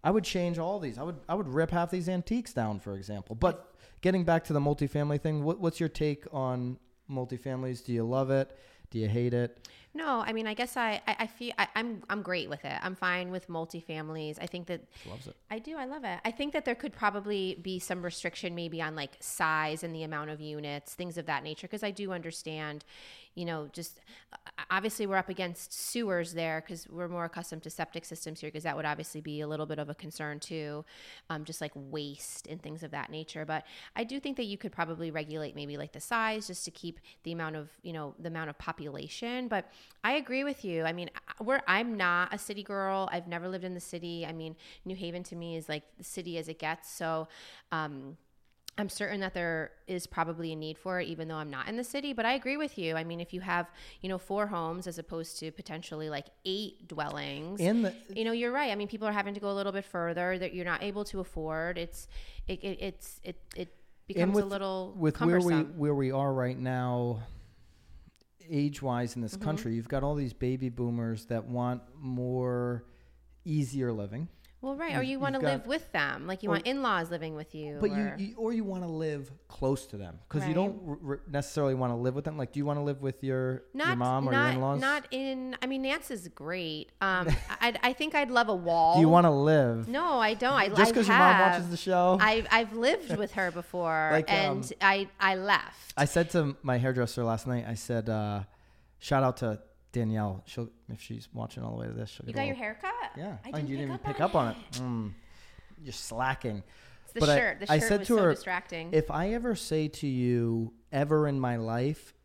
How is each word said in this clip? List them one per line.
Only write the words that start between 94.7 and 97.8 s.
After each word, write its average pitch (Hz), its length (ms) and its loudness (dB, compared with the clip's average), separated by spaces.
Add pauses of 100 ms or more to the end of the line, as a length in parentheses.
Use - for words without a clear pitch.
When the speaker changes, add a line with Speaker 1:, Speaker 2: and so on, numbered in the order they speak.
Speaker 2:
I, 196 300 6 (100)
I 190 160 4
left. - 600 2
Speaker 1:
I 147 80 6
said 170 240 4
to 139 340 4
my 127 140 2
hairdresser 123 480 2
last 113 220 0
night, 120 200 -2
I 113 60 -4
said, 113 340 -2